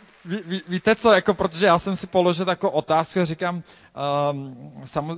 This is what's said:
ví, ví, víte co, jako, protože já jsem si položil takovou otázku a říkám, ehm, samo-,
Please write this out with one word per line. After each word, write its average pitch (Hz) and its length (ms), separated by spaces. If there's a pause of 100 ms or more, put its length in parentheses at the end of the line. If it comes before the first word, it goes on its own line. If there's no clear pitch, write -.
(240)
ví, 175 220
ví, 185 220
víte 185 260
co, 226 180
jako, 185 220
protože 175 320
já 170 120
jsem 190 180
si - 100
položil 180 400
takovou 180 260
otázku 151 480
a 180 40
říkám, 170 380 (680)
ehm, 139 420 (120)
samo-, 156 340